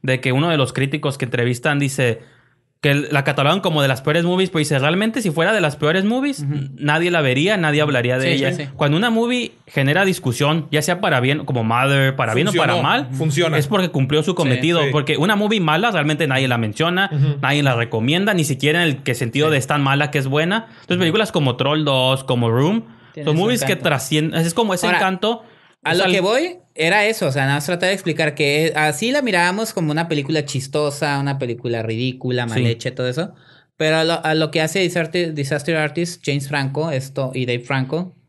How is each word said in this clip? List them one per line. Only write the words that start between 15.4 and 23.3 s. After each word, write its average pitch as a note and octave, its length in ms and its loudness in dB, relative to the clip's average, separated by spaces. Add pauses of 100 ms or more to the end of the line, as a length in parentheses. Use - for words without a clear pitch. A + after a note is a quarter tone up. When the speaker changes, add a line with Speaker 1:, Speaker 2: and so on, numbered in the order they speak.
Speaker 1:
mala F#3 300 2
realmente D3+ 360 0
nadie C3+ 220 2
la B2 80 2
menciona, E3+ 520 0
Speaker 3:
Ujú. C#3+ 320 0
Speaker 1:
nadie C#3+ 220 2
la C3+ 120 4
recomienda, A#2+ 580 0
ni E3+ 100 2
siquiera D3 400 0
en E3 60 2
el C3 140 -2
que B2 120 -2
sentido C3+ 320 0
Speaker 3:
Sí. D#3 60 2
Speaker 1:
de C#3+ 60 2
es C3+ 80 -6
tan D3 140 0
mala C#3 300 2
que D3 80 -2
es C3+ 80 -2
buena. E3+ 400 0
Entonces, - 300 -20
Speaker 2:
Ujú. - 20 -2
Speaker 1:
películas F#3+ 320 0
como C3+ 240 0
Troll D3 300 0
dos, C3 400 2
como A#2+ 260 2
Room, E3+ 320 2 (300)
Speaker 2:
Tiene D3+ 160 -4
Speaker 1:
son D3+ 80 4